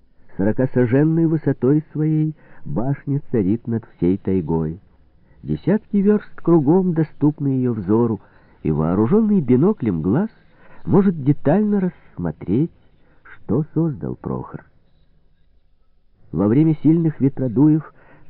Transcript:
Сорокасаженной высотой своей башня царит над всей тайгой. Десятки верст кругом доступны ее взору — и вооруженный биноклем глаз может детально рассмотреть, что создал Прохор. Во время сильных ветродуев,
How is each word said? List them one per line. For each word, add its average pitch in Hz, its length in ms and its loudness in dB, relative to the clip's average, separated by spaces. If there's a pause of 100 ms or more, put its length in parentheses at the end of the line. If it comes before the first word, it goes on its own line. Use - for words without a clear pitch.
(380)
Сорокасаженной 127 880 2
высотой 151 680 0
своей 156 440 -2 (280)
башня 139 580 -4 (100)
царит 107 360 0
над 113 180 -6 (100)
всей 92 220 0
тайгой. 82 640 -2 (640)
Десятки 156 540 -2
верст 202 380 0
кругом 170 580 2
доступны 151 540 -2
ее 127 260 -2
взору — 110 480 0 (400)
и 78 100 -2
вооруженный 113 720 2
биноклем 123 600 0
глаз 139 260 0 (560)
может 170 380 2
детально 202 560 0
рассмотреть, 123 920 -4 (520)
что - 500 -6
создал 139 420 -4
Прохор. - 500 -10 (1700)
Во 90 160 0
время 151 360 4
сильных 160 360 2
ветродуев, 135 720 0 (380)